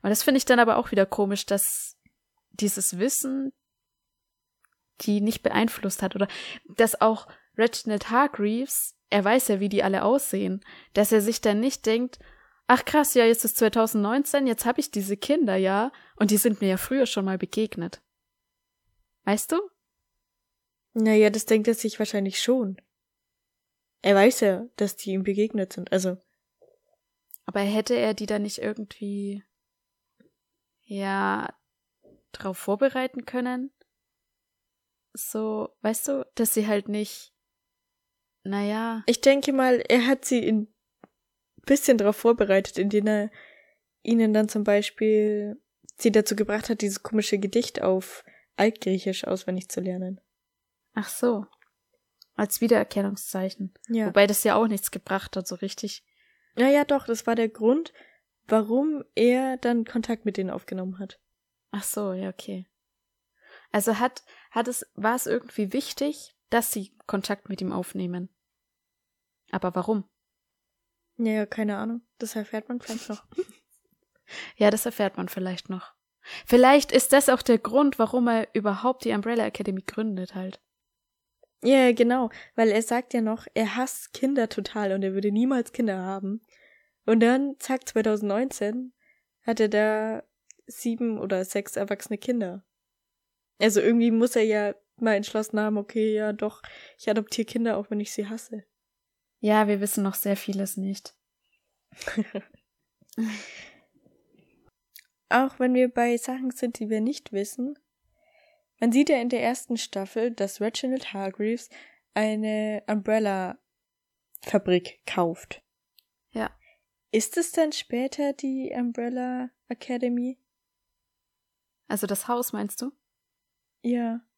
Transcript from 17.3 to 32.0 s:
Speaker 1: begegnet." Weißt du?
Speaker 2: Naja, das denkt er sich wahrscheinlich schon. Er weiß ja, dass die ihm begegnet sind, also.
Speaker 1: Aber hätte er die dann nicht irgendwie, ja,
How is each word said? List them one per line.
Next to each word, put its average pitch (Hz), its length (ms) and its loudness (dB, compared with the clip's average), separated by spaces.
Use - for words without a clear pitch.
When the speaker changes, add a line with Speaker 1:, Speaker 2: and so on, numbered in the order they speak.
Speaker 1:
begegnet." 185 640 -4
Weißt 208 260 0
du? 330 80 2
Speaker 2:
Naja, 214 360 6
das 214 160 -2
denkt 220 220 4
er 233 60 2
sich 220 260 -4
wahrscheinlich 202 420 -2
schon. 226 400 0
Er 202 140 4
weiß 208 260 6
ja, 196 240 2
dass 202 200 -2
die - 160 -8
ihm 190 120 0
begegnet 202 500 -2
sind, - 180 -8
also. 185 260 0
Speaker 1:
Aber 202 160 -2
hätte 214 340 0
er 220 180 0
die 208 140 -6
dann 208 160 -2
nicht 208 160 -8
irgendwie, 202 840 -8
ja, 196 720 -2